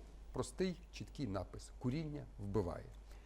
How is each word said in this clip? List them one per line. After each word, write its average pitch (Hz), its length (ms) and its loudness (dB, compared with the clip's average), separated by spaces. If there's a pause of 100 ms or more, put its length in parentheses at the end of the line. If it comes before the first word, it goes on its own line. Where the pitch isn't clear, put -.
(320)
простий, 180 440 4 (160)
чіткий - 360 -2
напис: - 520 0
«Куріння 147 460 2 (140)
вбиває». 101 460 2 (400)